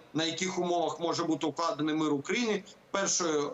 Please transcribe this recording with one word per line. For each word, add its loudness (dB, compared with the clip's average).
на 0
яких -2
умовах 0
може 0
бути 0
укладений 0
мир 2
в 4
Україні, 0
в -20
першу 0